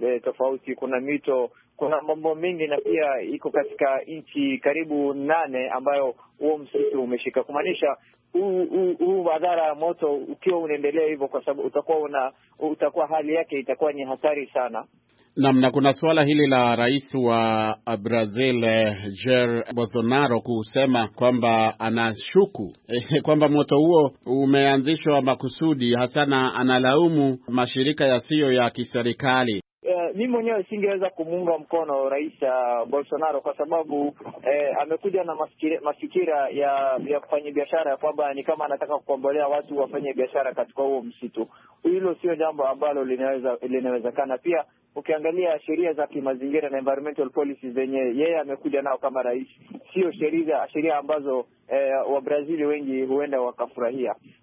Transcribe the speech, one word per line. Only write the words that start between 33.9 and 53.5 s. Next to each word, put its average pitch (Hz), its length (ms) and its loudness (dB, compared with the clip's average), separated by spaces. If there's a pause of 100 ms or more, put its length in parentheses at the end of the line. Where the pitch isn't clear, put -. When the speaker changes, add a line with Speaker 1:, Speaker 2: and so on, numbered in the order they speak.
Speaker 1:
eh, 143 380 0
amekuja 175 420 -2
na 170 120 -6
mafikira, 156 460 -4
mafikira 147 680 -2
ya, 139 560 0
ya 143 140 0
kufanya 147 320 -4
biashara 147 400 -2
ya 131 60 -2
kwamba 151 360 -2
ni 139 100 -8
kama 151 220 -2
anataka 143 320 -4
kukombolea 139 500 -2
watu 143 300 -4
wafanye 139 360 -4
biashara 127 400 -2
katika 127 300 -4
huo 135 180 0
msitu. 117 460 -10 (360)
Hilo 180 320 0
sio 170 200 -2
jambo 151 320 -2
ambalo 139 360 -2
linaweza, 131 580 -2
linawezekana. 127 760 -2
Pia 170 260 -2 (320)
ukiangalia 160 640 -2
sheria 160 340 -2
za 143 140 -4
kimazingira 139 640 -2
na 135 80 -4
environmental 139 520 -2
policies 135 440 -6
zenye 131 260 -2
yeye 143 400 0
amekuja 139 420 -4
nao 135 160 -2
kama 131 260 -4
rais, 123 240 -4 (460)
sio 180 180 0
sheria, 156 580 0
sheria 151 280 0
ambazo, 143 480 -2 (220)
eh, 135 440 0
wa 139 100 0
Brazil 147 440 -2
wengi 143 360 -2
huenda 135 400 0
wakafurahia. 120 760 -4 (280)